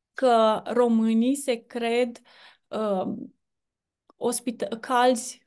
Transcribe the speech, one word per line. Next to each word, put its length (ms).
că 540
românii 680
se 200
cred, 640
uh, 460
ospita-, 640
calzi, 680